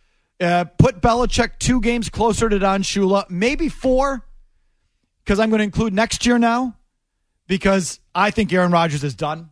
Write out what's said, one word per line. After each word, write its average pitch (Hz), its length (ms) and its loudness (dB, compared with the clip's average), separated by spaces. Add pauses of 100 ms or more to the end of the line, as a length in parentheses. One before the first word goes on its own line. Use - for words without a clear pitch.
(400)
Uh, 175 240 2 (140)
put 214 220 4
Belichick 240 580 0
two 247 220 0
games 233 300 -2
closer 226 380 0
to 202 120 0
Don 196 240 0
Shula, 196 440 0
maybe 240 400 -2
four, 262 560 -2 (1000)
'cause 202 140 2
I'm 226 100 2
gonna 214 140 2
include 214 300 -2
next 226 320 -2
year 240 120 4
now, 233 380 0 (720)
because 190 520 0 (160)
I 202 160 2
think 196 220 -2
Aaron 180 200 2
Rodgers 160 320 0
is 135 100 -6
done. 160 380 -8